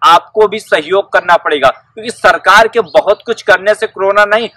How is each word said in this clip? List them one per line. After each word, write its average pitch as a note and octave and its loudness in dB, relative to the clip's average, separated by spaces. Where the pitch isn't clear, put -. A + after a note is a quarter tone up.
आपको G3 2
भी G#3+ -8
सहयोग F#3 -4
करना F3 0
पड़ेगा, D3 0
क्योंकि - -8
सरकार G3 2
के A3+ -2
बहुत F3+ -2
कुछ A#3 -8
करने G3 0
से G#3+ -6
corona G3 -2
नहीं, G#3+ -2